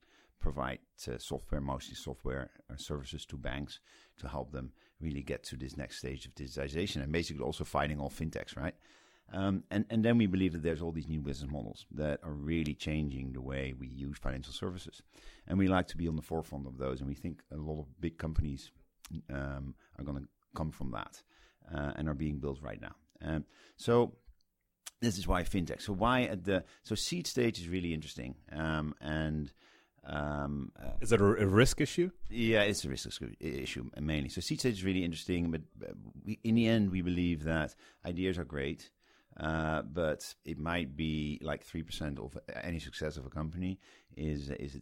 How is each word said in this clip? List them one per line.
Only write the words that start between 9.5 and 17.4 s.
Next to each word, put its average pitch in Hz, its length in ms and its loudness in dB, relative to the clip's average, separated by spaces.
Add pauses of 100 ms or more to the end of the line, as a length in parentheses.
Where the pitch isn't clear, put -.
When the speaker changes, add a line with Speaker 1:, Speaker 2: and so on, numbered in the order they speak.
Speaker 1:
and, 104 180 2
and 113 140 4
then 117 140 8
we 110 100 8
believe 95 240 4
that 82 100 -4
there's 80 200 2
all 85 100 -2
these 80 160 -4
new 78 140 0
business 69 280 -4
models 58 420 -6
that 73 300 0
are 80 120 -8
really 73 400 0
changing 67 580 -2
the 65 100 -6
way 65 380 -4
we 65 80 -8
use 69 300 -6
financial 65 340 -2
services. 92 500 -8 (460)
And 92 100 4
we 98 100 10
like 92 200 6
to - 100 -8
be 85 100 0
on 78 100 0
the 76 40 -2
forefront 76 460 -4
of 65 100 -10
those, 65 220 0
and 67 80 -4
we 71 80 -2
think 78 260 -8 (100)